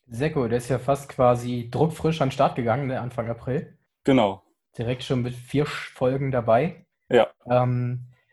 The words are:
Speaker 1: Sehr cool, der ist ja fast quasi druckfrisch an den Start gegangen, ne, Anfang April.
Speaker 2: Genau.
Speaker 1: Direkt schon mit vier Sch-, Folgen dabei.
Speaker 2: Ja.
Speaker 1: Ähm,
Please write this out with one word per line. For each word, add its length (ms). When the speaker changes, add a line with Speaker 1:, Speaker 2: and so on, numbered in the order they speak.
Speaker 1:
Sehr 280
cool, 120
der 100
ist 100
ja 120
fast 280
quasi 640
druckfrisch 500
an 100
den 20
Start 240
gegangen, 320
ne, 120
Anfang 300
April. 480
Speaker 2:
Genau. 400
Speaker 1:
Direkt 280
schon 180
mit 120
vier 300
Sch-, 300
Folgen 380
dabei. 540
Speaker 2:
Ja. 200
Speaker 1:
Ähm, 600